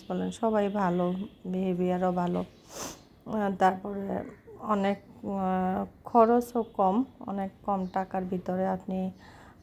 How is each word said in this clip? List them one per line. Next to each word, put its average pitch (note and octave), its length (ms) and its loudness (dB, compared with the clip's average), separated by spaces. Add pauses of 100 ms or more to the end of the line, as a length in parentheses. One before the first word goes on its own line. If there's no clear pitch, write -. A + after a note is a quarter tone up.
বলেন, F#3 220 -2
সবাই G#3 380 0
ভালো, F3+ 440 2 (320)
বিহেভিয়ারও F3+ 680 0
ভালো। F3+ 280 0
আহ, - 1160 -6
তারপরে G3 680 0 (360)
অনেক, G3+ 380 0 (280)
আহ, F#3+ 600 0 (180)
খরচও A#3+ 600 4
কম, G#3 400 2 (160)
অনেক G3 320 -6 (140)
কম F#3+ 220 -2
টাকার F#3+ 360 -2
ভিতরে F#3 440 -2
আপনি F#3 440 -2 (520)